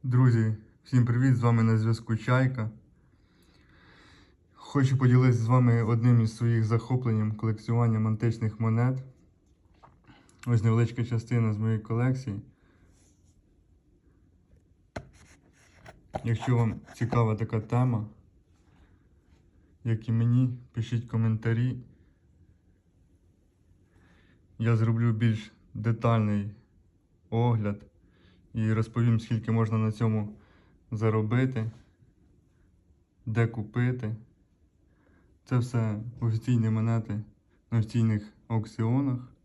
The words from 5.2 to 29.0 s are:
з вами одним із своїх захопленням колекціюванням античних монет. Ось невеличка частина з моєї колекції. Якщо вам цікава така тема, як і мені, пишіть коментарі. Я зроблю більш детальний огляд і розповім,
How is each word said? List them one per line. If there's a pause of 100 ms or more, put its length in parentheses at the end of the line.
з
вами
одним
із
своїх
захопленням
колекціюванням
античних
монет. (1400)
Ось
невеличка
частина
з
моєї
колекції. (3750)
Якщо
вам (180)
цікава
така
тема, (1800)
як
і
мені, (140)
пишіть
коментарі. (2750)
Я
зроблю
більш (220)
детальний (800)
огляд (680)
і
розповім,